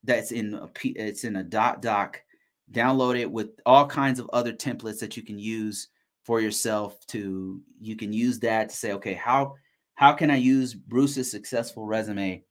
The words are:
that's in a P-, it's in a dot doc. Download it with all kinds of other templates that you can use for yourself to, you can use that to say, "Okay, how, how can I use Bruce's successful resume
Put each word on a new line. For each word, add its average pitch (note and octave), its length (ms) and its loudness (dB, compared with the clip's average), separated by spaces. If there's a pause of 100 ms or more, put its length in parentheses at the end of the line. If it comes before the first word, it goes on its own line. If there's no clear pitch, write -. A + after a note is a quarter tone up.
that's A2+ 300 0
in G#2+ 220 -4
a - 140 -12
P-, - 280 -6
it's G#2+ 280 -6
in G#2 120 -4
a F#2+ 80 -4
dot A2 380 0
doc. G#2 400 -2 (500)
Download B2 460 2
it A#2 120 -2
with A2 200 -4 (160)
all C3+ 200 10
kinds C#3 320 0
of A#2+ 140 -8
other A#2+ 220 0
templates A2 460 -8
that G#2 140 -8
you G#2+ 80 -12
can G#2 160 -12
use G#2+ 500 -6 (340)
for A#2 180 0
yourself G#2+ 680 -2
to, F#2+ 520 -6 (220)
you A2 140 -10
can G#2+ 180 -6
use A#2 260 0
that A2 300 0
to - 60 -12
say, G#2+ 160 -4
"Okay, G2+ 200 -6
how, C3+ 440 0 (400)
how C#3+ 160 10
can D3 160 2
I C#3+ 80 4
use B2+ 380 2
Bruce's B2+ 560 0
successful A2+ 560 -6
resume G2+ 640 -4